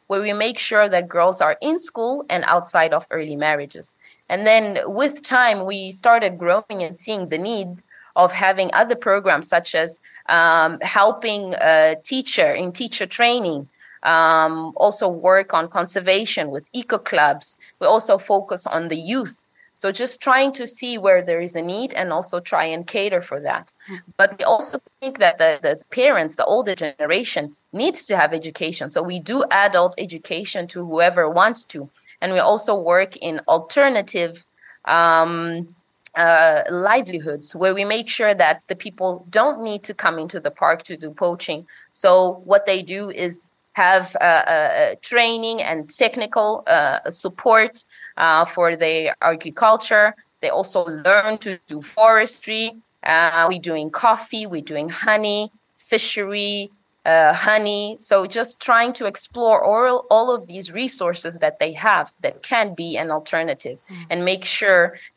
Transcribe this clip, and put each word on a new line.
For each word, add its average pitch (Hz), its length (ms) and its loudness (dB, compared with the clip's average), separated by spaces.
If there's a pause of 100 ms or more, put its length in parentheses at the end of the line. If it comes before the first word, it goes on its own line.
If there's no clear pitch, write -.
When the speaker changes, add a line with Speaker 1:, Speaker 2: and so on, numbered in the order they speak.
Speaker 1:
where 196 140 -2
we 208 100 -4
make 220 260 -4
sure 208 300 2
that 180 220 0
girls 175 320 2
are 156 200 2
in 320 180 -2
school 262 500 -6
and 175 160 -2
outside 170 480 0
of 160 180 -4
early 151 240 -8
marriages. 147 580 -6 (360)
And 196 180 -2
then 214 380 4
with 269 360 -4
time, 233 440 0
we 190 260 -8
started 214 460 2
growing 180 440 -2
and 165 160 -8
seeing 202 300 -8
the 156 100 -4
need 196 300 -6 (480)
of 180 160 6
having 190 420 0
other 233 220 2
programs, 190 520 0
such 175 280 -2
as, 165 240 -2 (280)
um, 165 540 4
helping 208 720 0
a 160 480 4
teacher 208 500 0
in 180 180 -4
teacher 220 340 -8
training, 190 640 0 (360)
um, 160 720 2
also 208 320 2
work 185 460 2
on 165 140 0
conservation 185 840 -2
with 143 220 -12
eco - 240 -4
clubs. 147 580 0 (240)
We 143 80 0
also 214 300 4
focus 196 480 -2
on 165 220 -4
the 160 100 -6
youth. 196 460 -6 (320)
So 196 180 -4
just 247 260 -8
trying 269 340 2
to 254 140 -12
see 240 300 -10
where 190 240 4
there 170 180 -2
is 175 160 -8
a 165 60 -4
need 202 320 -6
and 180 180 -4
also 175 300 -6
try 165 240 -2
and 165 200 -8
cater 196 360 -2
for 143 200 -10
that. - 300 -6 (180)
Speaker 2:
Mm-hmm. 180 280 -18
Speaker 1:
But 196 200 2
we - 60 -6
also - 360 0 (200)
think 269 200 -8
that 175 180 4
the, 160 240 2
the 156 180 0 (100)
parents, 233 460 0
the - 80 -2
older 208 320 0
generation, 156 800 -4 (160)
needs 247 360 -4
to 202 100 0
have 156 160 2
education. 160 580 -8
So - 100 -2
we 180 180 -8
do 226 320 -2
adult 190 460 2
education 175 720 -8
to 175 180 -12
whoever 170 440 2
wants 202 360 2
to. 143 240 -14 (300)
And 185 140 -4
we 180 60 2
also 214 360 2
work 185 420 0
in 160 300 -8
alternative, 180 1000 0 (380)
um, 170 920 2 (420)
uh, 160 540 6
livelihoods, 180 840 -2
where 185 180 0
we 202 120 -4
make 220 240 -4
sure 214 240 2
that 165 340 2
the 185 80 -8
people 185 540 -8
don't 226 320 0
need 208 220 -8
to 214 100 -14
come 165 260 -4
into 160 220 -10
the 147 100 -4
park 165 320 0
to 165 140 -14
do 156 140 -14
poaching. 175 540 -6 (280)
So 185 500 4
what 202 220 4
they 190 160 0
do 190 300 -10
is 175 340 -8 (280)
have, 185 460 2
uh, - 40 2
uh, 165 280 4
uh, 151 500 0
training 226 600 -2
and 156 340 -6
technical, 220 720 -2
uh, 147 420 0
support, 220 760 0 (320)
uh, 160 260 4
for 170 320 0
their 160 460 -2
agriculture. 214 920 2 (260)
They - 80 -2
also 190 340 -2
learn 190 540 2
to 196 200 -10 (100)
do 151 140 -12
forestry. 220 920 2 (280)
Uh, 165 440 2
we're 180 140 -2
doing 156 280 -6
coffee, 233 560 0
we're 175 140 -8
doing 151 300 -8
honey, 214 640 -2 (260)
fishery, 202 920 -4 (340)
uh, 160 260 6
honey. 208 720 -2
So 196 240 2
just 226 340 -6
trying 233 340 2
to 247 120 -8
explore 220 580 0
all, 247 460 2
all 240 260 4
of 190 120 -12
these 175 260 -14
resources 175 640 -6
that 151 220 -2
they 156 120 0
have 165 400 0 (100)
that - 220 -6
can 214 300 -2
be 170 240 -8
an 156 140 -6
alternative 156 680 -6 (100)
Speaker 2:
Mm. 175 200 -16
Speaker 1:
and 175 160 -4
make 190 180 0
sure 180 540 2 (200)